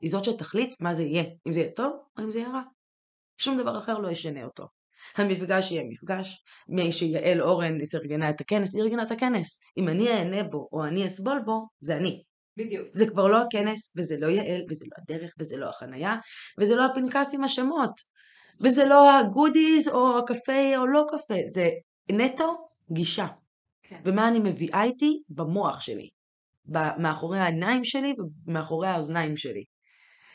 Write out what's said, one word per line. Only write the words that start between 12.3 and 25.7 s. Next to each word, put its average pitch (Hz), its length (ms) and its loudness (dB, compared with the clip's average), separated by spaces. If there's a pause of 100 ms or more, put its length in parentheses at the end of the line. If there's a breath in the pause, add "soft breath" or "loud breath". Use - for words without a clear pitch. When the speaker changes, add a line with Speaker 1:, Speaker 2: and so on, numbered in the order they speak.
Speaker 2:
בדיוק. 226 360 -8
Speaker 1:
זה 214 140 4
כבר 196 200 2
לא 220 140 6
הכנס, 214 560 -4
וזה 156 220 -4
לא 151 80 -2
יעל, 180 420 0
וזה 151 160 -10
לא - 180 -18 (120)
הדרך, 165 240 -10
וזה 139 180 -10
לא 131 120 -8
החנייה, 139 460 -8 (440 loud breath)
וזה 208 160 4
לא 254 100 4
הפנקס 269 480 0
עם 269 100 -4
השמות, 262 480 0 (720 soft breath)
וזה 262 220 6
לא 277 340 12
הגודיז 302 680 6
או 247 320 4
הקפה 269 580 0
או 254 100 2
לא 294 240 6
קפה, 262 280 -4 (140)
זה 175 160 2 (420)
נטו 262 560 0 (240)
גישה. 165 360 -2 (600)
Speaker 2:
כן. 180 160 -20
Speaker 1:
ומה 202 220 2
אני 233 120 4
מביאה 190 440 0
איתי 294 460 2
במוח 165 520 -4